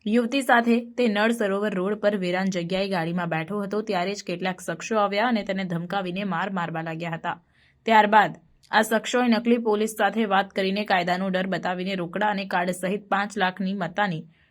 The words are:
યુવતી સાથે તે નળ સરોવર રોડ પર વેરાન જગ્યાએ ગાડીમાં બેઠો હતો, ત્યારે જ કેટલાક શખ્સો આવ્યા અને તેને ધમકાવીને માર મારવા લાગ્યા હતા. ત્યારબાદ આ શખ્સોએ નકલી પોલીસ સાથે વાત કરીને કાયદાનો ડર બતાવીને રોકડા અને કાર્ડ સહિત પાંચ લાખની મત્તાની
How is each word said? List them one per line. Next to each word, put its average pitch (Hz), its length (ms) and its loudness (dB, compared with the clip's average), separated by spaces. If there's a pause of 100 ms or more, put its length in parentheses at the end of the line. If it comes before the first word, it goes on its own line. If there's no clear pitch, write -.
યુવતી 240 340 2
સાથે 233 380 4
તે 240 280 -2
નળ 208 240 2
સરોવર 208 420 0
રોડ 190 220 -2
પર 208 220 0
વેરાન 180 280 0
જગ્યાએ 185 440 -2
ગાડીમાં 175 400 -2
બેઠો 160 300 -2
હતો, 202 220 -4
ત્યારે 196 320 -2
જ 202 140 -10
કેટલાક 180 400 -4
શખ્સો 185 300 -4
આવ્યા 202 280 2
અને 220 180 0
તેને 190 200 -4
ધમકાવીને 180 600 -4
માર 185 260 -2
મારવા 165 320 -4
લાગ્યા 165 320 -6
હતા. 165 300 -8 (420)
ત્યારબાદ 214 500 6 (360)
આ 214 100 6
શખ્સોએ 226 460 0
નકલી 233 300 4
પોલીસ 220 320 0
સાથે 214 360 0
વાત 196 240 2
કરીને 196 340 -2
કાયદાનો 185 460 0
ડર 185 180 0
બતાવીને 180 480 -4
રોકડા 180 320 -2
અને 196 180 -2
કાર્ડ 185 260 -2
સહિત 185 360 -4
પાંચ 202 300 -2
લાખની 185 360 0
મત્તાની 180 540 -4 (240)